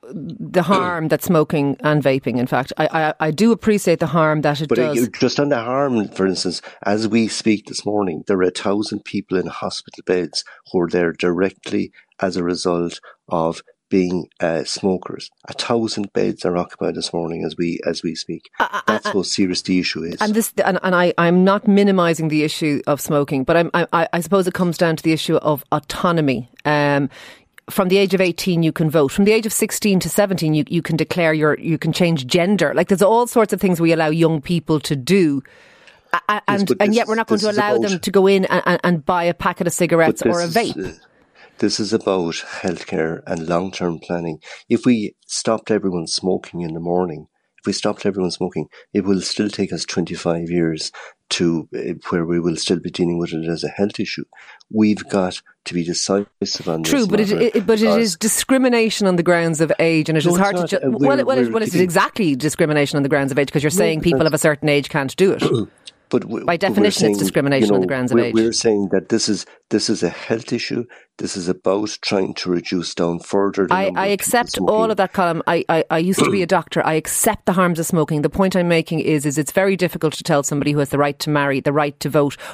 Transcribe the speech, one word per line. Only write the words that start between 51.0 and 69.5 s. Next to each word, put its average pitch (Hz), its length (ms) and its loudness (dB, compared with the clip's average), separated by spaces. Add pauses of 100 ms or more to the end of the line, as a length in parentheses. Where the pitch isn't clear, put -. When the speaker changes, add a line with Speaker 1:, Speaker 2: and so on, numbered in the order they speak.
Speaker 2:
to, 82 460 -2
uh, - 200 -6 (160)
where 85 140 0
we 85 140 0
will 85 160 0
still 87 240 -2
be 85 140 -8
dealing 87 260 -2
with 85 140 -4
it 80 160 -4
as 85 160 -4
a - 40 -4
health 101 300 -2
issue. - 240 -6 (500)
We've 107 360 2
got 92 340 -2 (220)
to - 100 -10
be 87 80 0
decisive - 840 -4
on 160 140 -2
this 160 100 -2
Speaker 1:
True, 247 160 2
but 202 100 2
it, 208 120 0
Speaker 2:
matter 214 220 2
Speaker 1:
it, 202 140 0
but 220 140 2
it - 20 4
Speaker 2:
because 214 140 4
Speaker 1:
is 220 200 0
discrimination 233 920 2
on 180 80 2
the 170 80 0
grounds 165 360 2
of 160 200 2
age, 160 280 2
and 160 80 2
it's 156 80 0
Speaker 2:
No, 175 120 4
it's 185 40 2
Speaker 1:
hard 196 140 2
to 180 60 -2
Speaker 2:
not. 165 100 -2
Speaker 1:
ju-, 202 60 -2
Speaker 2:
Uh, 139 140 0
we're, 127 180 2
Speaker 1:
well, 277 100 4
it, - 80 0
well, 262 120 0
it, 123 80 2
Speaker 2:
we're - 80 -4
Speaker 1:
well, - 100 0
it - 20 -4
is - 60 -6
Speaker 2:
giving 175 100 2
Speaker 1:
exactly 185 540 2
discrimination 151 600 0
on 143 60 2
the 139 60 0
grounds 139 240 0
of 147 80 0
age, 139 100 0
'cause 143 140 0
you're 151 80 2
Speaker 2:
No, 175 40 -2
Speaker 1:
saying 165 220 2
Speaker 2:
but 151 60 -4
Speaker 1:
people 160 160 4
Speaker 2:
that 160 80 4
Speaker 1:
of 143 60 0
a 156 40 0
certain 151 300 2
age 143 200 2
can't 135 280 -4
do 190 160 4
it. - 100 -2
Speaker 2:
<clears throat> 110 260 0 (400)
But 120 160 0
we, - 200 -8
Speaker 1:
By 170 120 0
Speaker 2:
but 160 60 -2
we're 190 60 2
Speaker 1:
definition, 208 180 4
it's 202 120 0
Speaker 2:
saying, 208 200 2
Speaker 1:
discrimination 139 520 2
Speaker 2:
you 104 40 4
Speaker 1:
on 95 60 4
Speaker 2:
know, - 20 2
Speaker 1:
the 92 60 -2
grounds 127 240 -2
of - 20 -2
Speaker 2:
we're, 117 120 4
Speaker 1:
age. 110 80 -4
Speaker 2:
we're 113 180 2
saying 104 400 0
that 95 160 -2
this 113 200 0
is, 101 160 0 (260)